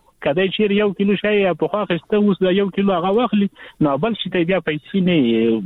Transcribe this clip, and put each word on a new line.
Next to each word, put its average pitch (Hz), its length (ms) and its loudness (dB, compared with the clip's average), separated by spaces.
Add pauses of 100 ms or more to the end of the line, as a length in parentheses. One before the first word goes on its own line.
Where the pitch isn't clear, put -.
(240)
که 143 100 0
دی 190 140 0
چیرې 202 240 0
یو 202 220 0
کیلو 202 220 0
شی 208 260 0
یا 185 120 2
پخوا 165 280 -4
اخیسته، 208 360 -2
اوس 208 240 2
د 185 100 0
یو 196 180 0
کیلو 196 240 0
هغه 180 180 -2
واخلي، 208 380 0 (320)
نو 143 160 2
بل 214 160 -2
شي 190 160 -10
ته 175 140 0
بیا 185 140 0
پیسې 156 380 -6
نه 180 160 2
وي. 113 540 2